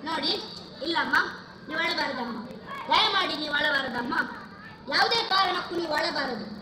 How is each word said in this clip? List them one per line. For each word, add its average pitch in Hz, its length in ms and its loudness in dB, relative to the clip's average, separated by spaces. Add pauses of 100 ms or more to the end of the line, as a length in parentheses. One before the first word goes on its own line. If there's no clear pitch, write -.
ನೋಡಿ, 311 280 0 (500)
ಇಲ್ಲಮ್ಮ, 294 340 2 (520)
ನೀವು 302 120 -4
ಅಳಬಾರದಮ್ಮ, 277 560 -2 (520)
ದಯಮಾಡಿ 381 480 4
ನೀವು 302 180 -4
ಅಳಬಾರದಮ್ಮ, 277 600 0 (760)
ಯಾವುದೇ 440 400 4
ಕಾರಣಕ್ಕೂ 359 480 4
ನೀವು 330 180 0
ಅಳಬಾರದು. 285 680 0